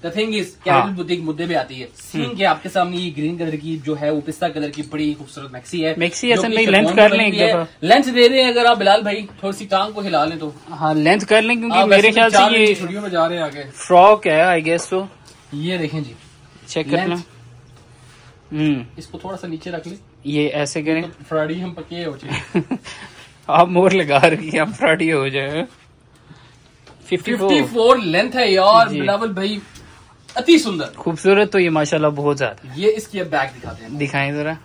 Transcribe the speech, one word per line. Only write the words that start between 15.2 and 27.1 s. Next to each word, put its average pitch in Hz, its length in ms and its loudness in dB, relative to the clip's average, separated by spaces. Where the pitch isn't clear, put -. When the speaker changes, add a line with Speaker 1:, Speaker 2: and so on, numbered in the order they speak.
Speaker 1:
ये 165 240 -6
देखें 156 260 -6
जी। 117 120 -16
Speaker 2:
Check 156 200 -6
कर - 80 0
Speaker 1:
लेंथ। 180 120 -2
Speaker 2:
लें। 175 140 -6
हम्म। 151 340 -2
Speaker 1:
इसको 165 280 -16
थोड़ा 190 120 -10
सा 180 100 -14
नीचे 160 220 -10
रख 170 180 -10
लें। 190 120 -14
Speaker 2:
ये 147 220 -2
ऐसे 147 360 -6
करें। 160 200 -2
Speaker 1:
तो 165 260 -16
फ्रॉडी 156 300 -4
हम 180 120 -8
पक्के 170 320 -12
हो 147 140 -10
जाए। 135 460 -6
Speaker 2:
<laughs> - 400 -20
आप 170 200 4
मोर 180 240 4
लगा 151 240 2
रखी 156 320 2
हैं, 156 120 0
हम 151 120 -2
फ्रॉडी 160 360 0
हो 139 200 0
जाए। 139 380 -6